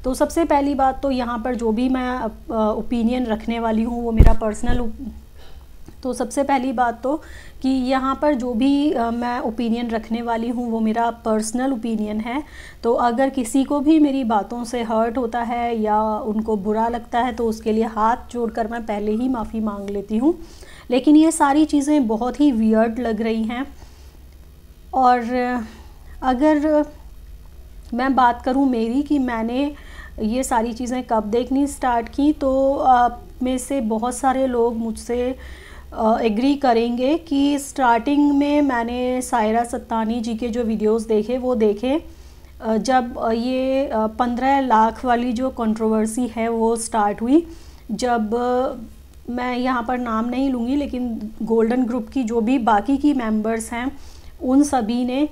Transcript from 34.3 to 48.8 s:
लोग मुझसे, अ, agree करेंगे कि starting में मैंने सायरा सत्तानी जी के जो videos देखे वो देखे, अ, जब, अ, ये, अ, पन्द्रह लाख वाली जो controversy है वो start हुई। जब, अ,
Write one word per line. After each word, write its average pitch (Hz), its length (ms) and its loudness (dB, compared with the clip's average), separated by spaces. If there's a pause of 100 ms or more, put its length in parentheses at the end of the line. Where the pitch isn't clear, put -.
लोग 240 300 0
मुझसे, 240 600 -4 (560)
अ, 220 280 2
agree 233 340 2
करेंगे 254 640 2
कि 285 400 0
starting 277 760 2
में 285 300 4
मैंने 247 600 0
सायरा 233 420 2
सत्तानी 226 560 -4
जी 233 140 -4
के 240 140 -4
जो 233 140 -2
videos 220 460 0
देखे 220 300 0
वो 254 160 0
देखे, 220 480 2 (580)
अ, 220 160 -2
जब, 240 420 0
अ, 226 140 0
ये, 262 540 0
अ, 220 200 0
पन्द्रह 247 540 0
लाख 226 440 2
वाली 247 280 0
जो 254 180 -2
controversy 220 760 0
है 233 220 -4
वो 226 280 0
start 220 460 -2
हुई। 285 240 4 (460)
जब, 226 420 0
अ, 247 420 0 (560)